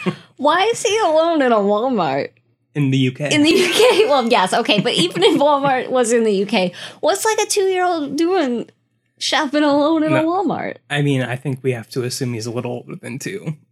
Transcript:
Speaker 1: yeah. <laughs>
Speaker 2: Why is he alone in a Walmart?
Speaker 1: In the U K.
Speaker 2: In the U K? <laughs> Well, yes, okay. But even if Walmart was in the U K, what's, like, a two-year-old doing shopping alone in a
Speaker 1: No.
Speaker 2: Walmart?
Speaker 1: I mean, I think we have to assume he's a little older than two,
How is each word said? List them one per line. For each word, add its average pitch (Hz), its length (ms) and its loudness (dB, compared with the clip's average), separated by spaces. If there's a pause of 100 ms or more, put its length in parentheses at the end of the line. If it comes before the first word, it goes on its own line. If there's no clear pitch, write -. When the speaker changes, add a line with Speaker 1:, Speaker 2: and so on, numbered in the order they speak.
Speaker 1:
yeah. 185 100 -2 (100)
<laughs> - 120 -20
Speaker 2:
Why 311 280 2
is 453 180 -2
he 415 160 0
alone 330 420 2
in 254 100 2
a 226 60 4
Walmart? 202 720 0 (420)
Speaker 1:
In 143 180 0
the 135 60 2
U 131 140 2
K. 143 220 -4
Speaker 2:
In 294 100 4
the 311 80 4
U 359 220 2
K? 440 320 4
<laughs> 254 40 0
Well, 254 180 2
yes, 208 260 2
okay. 226 280 2
But 240 120 0
even 339 300 0
if 392 160 4
Walmart 277 500 2
was 247 220 0
in 233 120 4
the 220 100 2
U 196 120 0
K, 190 280 0 (260)
what's, 370 240 0
like, 440 160 0
a 415 60 0
two-year-old 359 720 -2
doing 320 520 0 (480)
shopping 294 460 -2
alone 302 400 2
in 311 80 0
a 311 100 2
Speaker 1:
No. 320 60 -2
Speaker 2:
Walmart? 339 480 -2 (140)
Speaker 1:
I 143 120 -2
mean, 139 200 2
I 123 160 -4
think 131 260 -6
we 131 80 0
have 113 200 -8
to 127 120 -4
assume 123 300 -4
he's 110 120 -8
a 117 60 -8
little 117 220 -6
older 143 240 -12
than 120 200 -12
two, 151 380 -8 (160)